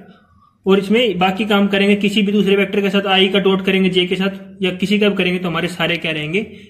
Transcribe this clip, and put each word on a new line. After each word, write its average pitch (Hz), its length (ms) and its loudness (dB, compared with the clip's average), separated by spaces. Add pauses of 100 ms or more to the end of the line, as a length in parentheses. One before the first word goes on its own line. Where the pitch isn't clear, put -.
(680)
और 196 120 6
इसमें 208 400 0
बाकी 190 280 0
काम 202 220 2
करेंगे 202 280 2
किसी 202 260 0
भी 202 100 0
दूसरे 196 240 2
वेक्टर 202 240 0
के 196 100 0
साथ, 196 160 0
आई 190 220 2
का 196 120 0
डॉट 190 240 2
करेंगे 190 260 2
जे 180 160 0
के 185 100 -2
साथ 190 460 -6
या 185 100 0
किसी 202 260 0
का 208 100 2
भी 196 80 -2
करेंगे 180 220 -2
तो 180 100 -6
हमारे 165 200 -4
सारे 170 280 -4
क्या 165 160 -6
रहेंगे? 156 340 -6 (240)